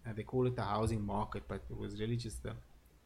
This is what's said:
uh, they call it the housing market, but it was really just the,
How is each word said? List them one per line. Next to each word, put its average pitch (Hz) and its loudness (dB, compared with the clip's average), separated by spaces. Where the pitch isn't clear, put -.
uh, 110 -4
they 107 -4
call 127 4
it 123 2
the 117 -2
housing 107 4
market, 104 0
but 98 -4
it 113 -6
was 104 -4
really 113 2
just 117 -4
the, 110 -6